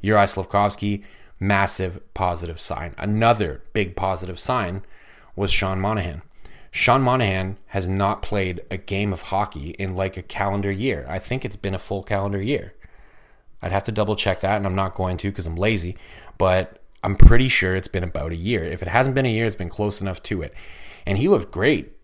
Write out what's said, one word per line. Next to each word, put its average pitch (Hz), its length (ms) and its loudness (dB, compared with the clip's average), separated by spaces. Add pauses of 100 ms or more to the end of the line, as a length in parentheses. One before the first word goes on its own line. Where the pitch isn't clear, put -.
Juraj 101 320 4
Slafkovsky, 101 680 0 (360)
massive 95 640 0 (120)
positive 87 480 -2
sign. - 360 -6
Another 107 640 2 (100)
big 95 220 -2
positive 92 440 -4
sign 101 440 -2 (520)
was 95 160 0
Sean 95 280 0
Monahan. 95 420 -2 (480)
Sean 127 320 4
Monahan 98 560 2 (100)
has 92 200 -4
not 98 340 0
played 95 480 -2
a 95 80 -6
game 101 360 -2
of 87 100 -8
hockey 87 480 -4
in, 95 240 -6
like, 95 200 -2
a 92 60 -10
calendar 98 500 -2
year. 98 380 -4
I 90 80 -4
think 123 260 -6
it's 98 120 -8
been 95 200 -4
a 92 40 -6
full 98 240 -6
calendar 101 380 -2
year. 127 340 -4 (880)
I'd 87 80 -4
have 98 140 0
to 113 60 -4
double 104 240 0
check 95 260 -2
that, 98 160 0
and 98 80 -4
I'm 92 100 -2
not 95 200 -2
going 92 220 -2
to 98 140 -4
'cause 92 140 -8
I'm 82 100 -6
lazy, 92 400 0 (420)
but 92 440 2 (220)
I'm 95 120 0
pretty 120 320 12
sure 92 280 2
it's 92 120 -4
been 90 160 -4
about 85 280 -6
a 85 40 -8
year. 90 280 -2
If 85 180 -6
it 90 60 -6
hasn't 127 280 2
been 135 100 2
a 120 60 2
year, 110 140 0
it's 107 100 -2
been 85 140 -6
close 104 320 -4
enough 95 220 -6
to 92 180 -4
it. 73 120 -10 (520)
And 95 120 0
he 131 100 2
looked 180 240 4
great. 107 400 0 (120)